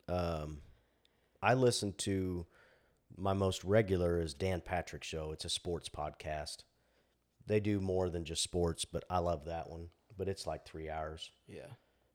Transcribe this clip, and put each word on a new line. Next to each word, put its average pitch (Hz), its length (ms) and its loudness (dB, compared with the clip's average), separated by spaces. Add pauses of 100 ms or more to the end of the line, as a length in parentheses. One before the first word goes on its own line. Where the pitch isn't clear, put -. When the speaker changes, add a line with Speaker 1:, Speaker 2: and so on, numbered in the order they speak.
Speaker 1:
Um, 80 540 -2 (800)
I 113 140 8
listen 117 380 4
to, 92 520 0 (720)
my 98 160 2
most 95 320 2
regular 90 560 4
is 80 120 -4
Dan 92 280 0
Patrick's 85 460 -6
show. 78 240 -6
It's 78 140 -10
a 85 40 -6
sports 85 400 -4
podcast. 76 680 -6 (840)
They 107 140 4
do 101 220 2
more 92 280 2
than 87 140 -2
just 82 200 -4
sports, 87 420 0
but - 240 -6
I 92 80 2
love 85 280 0
that 82 240 -6
one. 85 200 -10 (280)
But 92 120 -2
it's, - 180 -6
like, 78 160 -6
three 78 260 -10
hours. 78 420 -6 (160)
Speaker 2:
Yeah. - 200 -14 (480)